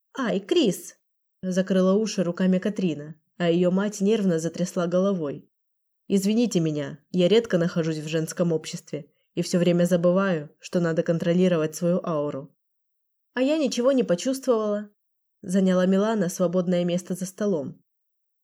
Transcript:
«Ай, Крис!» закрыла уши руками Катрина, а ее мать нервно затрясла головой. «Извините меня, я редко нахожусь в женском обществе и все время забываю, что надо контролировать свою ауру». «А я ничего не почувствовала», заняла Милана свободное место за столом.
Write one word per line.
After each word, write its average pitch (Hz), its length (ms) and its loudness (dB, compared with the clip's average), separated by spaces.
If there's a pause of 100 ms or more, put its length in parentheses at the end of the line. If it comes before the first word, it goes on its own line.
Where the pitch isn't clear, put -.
(180)
«Ай, 202 220 -2
Крис!» 262 560 0 (440)
закрыла 185 540 2
уши 214 300 0
руками 185 340 2
Катрина, 160 560 -4 (220)
а 175 120 0
ее 175 220 4
мать 202 300 -2
нервно 190 400 2
затрясла 170 480 -4
головой. 180 600 -2 (600)
«Извините 202 500 2
меня, 147 400 -2 (140)
я 175 160 4
редко 208 300 2
нахожусь 165 400 -2
в 151 100 -10
женском 160 440 -2
обществе 156 540 -8 (280)
и 170 80 -2
все 175 180 -2
время 175 240 2
забываю, 175 760 0
что - 220 -4
надо 165 240 0
контролировать 170 720 0
свою 175 280 0
ауру». 147 480 -6 (840)
«А 247 60 -4
я 285 160 2
ничего 254 360 2
не 254 100 2
почувствовала», 214 880 -2 (500)
заняла 185 460 2
Милана 196 420 2
свободное 175 560 0
место 180 300 -2
за 180 100 -8
столом. 180 580 -4 (600)